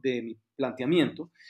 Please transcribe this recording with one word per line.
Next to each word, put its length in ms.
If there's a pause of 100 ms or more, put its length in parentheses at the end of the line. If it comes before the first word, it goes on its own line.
de 200
mi 140 (200)
planteamiento, 720 (200)